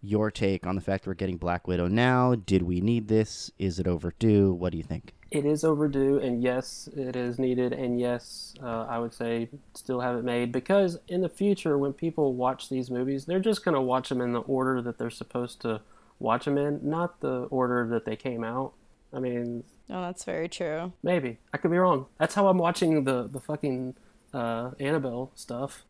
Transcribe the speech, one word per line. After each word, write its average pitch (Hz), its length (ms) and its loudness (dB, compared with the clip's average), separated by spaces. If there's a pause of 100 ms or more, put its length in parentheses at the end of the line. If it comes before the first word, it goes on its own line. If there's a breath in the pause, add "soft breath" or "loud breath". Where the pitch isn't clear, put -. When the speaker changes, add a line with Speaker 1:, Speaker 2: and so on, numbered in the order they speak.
Speaker 1:
your 107 300 2
take 98 340 0
on 92 100 -2
the 92 60 -2
fact 98 220 -2
that - 60 -8
we're 95 60 -4
getting 92 220 -2
Black 87 300 -2
Widow 87 200 2
now? 127 480 4
Did 95 280 2
we 90 180 0
need 110 260 2
this? 110 520 0
Is 90 200 -2
it 90 80 0
overdue? 95 680 4
What 87 180 -2
do 82 60 -6
you 80 60 -6
think? - 300 -8 (160)
Speaker 2:
It 143 160 0
is 156 200 2
overdue, 139 540 4
and 120 220 0
yes, 123 540 -2
it 127 220 -4
is 123 200 -2
needed, 127 360 2
and 123 260 -2
yes, - 540 -4 (100)
uh, 113 260 -4
I 120 80 -2
would 117 140 -4
say 117 380 -4 (240)
still - 260 -4
have 123 160 -2
it 117 80 -4
made, 120 300 0
because 180 460 2 (100)
in 180 100 -2
the 185 80 0
future, 185 500 0
when 139 140 0
people 151 420 0
watch 127 360 -2
these 127 200 -2
movies, 131 360 -2
they're 185 160 0
just 208 240 0
gonna 151 160 4
watch 127 260 0
them 127 140 0
in 123 100 0
the 120 80 2
order 131 420 0
that 117 160 -6
they're 117 120 -4
supposed - 540 -8
to 110 180 -2 (380 soft breath)
watch 117 260 2
them 143 120 2
in, 147 240 0
not 165 380 -2
the 131 300 -2
order 123 380 2
that 113 180 -2
they 110 100 -4
came 120 300 -6
out. 123 260 -4 (420)
I 139 60 -8
mean 120 460 -4 (240)
Speaker 3:
Oh, 185 120 -6
that's 180 220 -8
very 165 240 -4
true. 170 460 -6 (100)
Speaker 2:
Maybe. 147 360 0 (140)
I 147 40 -4
could 165 140 2
be 175 60 2
wrong. 175 280 4 (140)
That's 160 160 0
how 202 120 6
I'm 190 100 6
watching 165 480 4
the, 127 220 2
the 139 140 -8
fucking, 127 540 -4 (380 soft breath)
uh, 120 460 -2
Annabelle 135 560 -2
stuff. - 540 -8